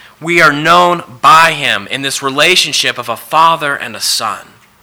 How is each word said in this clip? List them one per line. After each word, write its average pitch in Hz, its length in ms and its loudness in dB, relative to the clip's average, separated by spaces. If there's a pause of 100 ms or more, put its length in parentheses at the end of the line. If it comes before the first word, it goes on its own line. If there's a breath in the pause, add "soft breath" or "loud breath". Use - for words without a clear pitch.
(200 loud breath)
we 170 220 0
are 151 120 6
known 170 680 0
by 160 300 6
him 120 360 -4
in 131 140 -8
this 139 220 -6
relationship 139 720 0
of 120 120 -10
a 113 80 -6
father 160 600 0
and - 180 -12
a - 60 -12
son. 107 460 -6 (360)